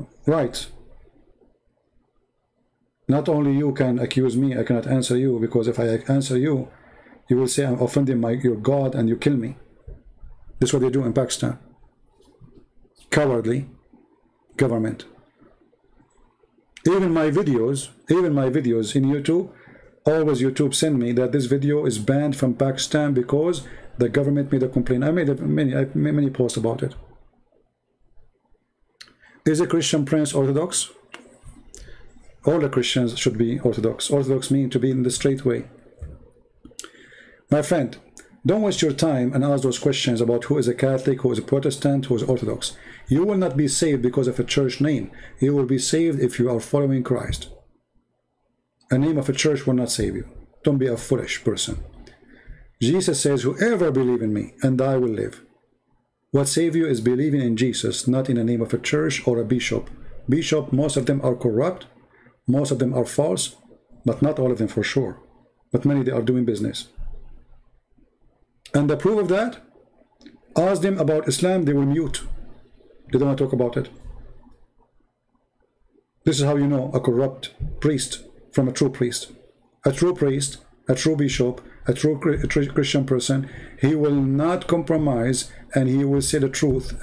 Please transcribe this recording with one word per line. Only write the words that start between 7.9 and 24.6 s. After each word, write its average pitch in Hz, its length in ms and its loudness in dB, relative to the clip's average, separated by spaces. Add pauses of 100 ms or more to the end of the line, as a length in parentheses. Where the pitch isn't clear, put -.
my, 117 120 0
your 123 240 2
God 131 400 0
and 113 140 2
you 117 80 0
kill 143 180 2
me. 120 220 -4 (1000)
This 123 100 2
is - 40 -4
what 135 100 4
they 131 60 2
do 131 140 0
in 117 100 -2
Pakistan. 127 440 -2 (1500)
Cowardly 127 580 0 (880)
government. 113 500 -2 (1800)
Even 185 260 2
my 156 160 2
videos, 139 600 0 (200)
even 165 240 2
my 135 160 2
videos 120 460 0
in 135 100 2
YouTube, 160 460 0 (540)
always 151 360 2
YouTube 135 320 0
send 156 240 0
me 120 140 0
that 120 220 0
this 139 120 0
video 143 400 0
is 110 140 -2
banned 139 360 0
from 127 180 0
Pakistan 139 600 0
because 143 540 0 (300)
the 120 120 2
government 143 420 0
made 131 120 2